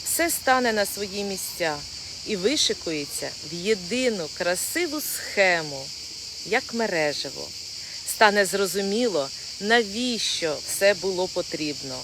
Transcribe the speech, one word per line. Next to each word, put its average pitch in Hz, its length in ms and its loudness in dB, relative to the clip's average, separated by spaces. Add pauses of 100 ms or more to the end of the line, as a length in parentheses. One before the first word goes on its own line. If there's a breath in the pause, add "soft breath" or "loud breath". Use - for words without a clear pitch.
Все 330 260 2
стане 254 420 4
на 202 140 2
свої 202 380 -4
місця 175 520 -2 (500 loud breath)
і 208 100 0
вишикується 175 920 0 (240)
в - 20 -6
єдину 196 720 0 (100)
красиву 277 640 0
схему, 160 840 2 (600)
як 233 280 0
мережево. 151 760 -2 (600 loud breath)
Стане 208 380 6
зрозуміло, 196 840 0 (320 loud breath)
навіщо 208 960 2 (120)
все 202 260 6
було 185 340 0
потрібно 147 760 -4